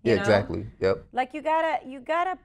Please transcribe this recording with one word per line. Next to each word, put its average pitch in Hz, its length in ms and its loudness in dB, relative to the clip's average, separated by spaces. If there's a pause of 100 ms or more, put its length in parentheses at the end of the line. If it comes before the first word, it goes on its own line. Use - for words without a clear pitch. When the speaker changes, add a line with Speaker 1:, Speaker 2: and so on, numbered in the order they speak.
Speaker 1:
You 117 80 2
Speaker 2:
Yeah, 107 60 6
Speaker 1:
know? 92 60 2
Speaker 2:
exactly. 98 440 2 (140)
Yep. 95 320 0
Speaker 1:
Like, 254 200 -4
you 302 100 -10
gotta, 320 440 0
you 262 140 -14
gotta 349 440 -2